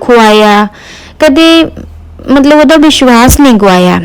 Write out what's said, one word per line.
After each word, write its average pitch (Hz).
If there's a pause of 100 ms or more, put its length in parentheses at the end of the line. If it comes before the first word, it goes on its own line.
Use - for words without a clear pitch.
ਖੁਆਇਆ, 214 (520)
ਕਦੇ, 320 (680)
ਮਤਲਬ, 285
ਉਹਦਾ 302
ਵਿਸ਼ਵਾਸ 262
ਨਹੀਂ 277
ਗਵਾਇਆ। 180